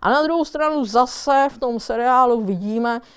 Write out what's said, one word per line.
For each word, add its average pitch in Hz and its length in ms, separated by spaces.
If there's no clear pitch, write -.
A 190 80
na 285 120
druhou 320 220
stranu 302 400
zase 254 680
v - 80
tom 240 220
seriálu 240 600
vidíme 220 600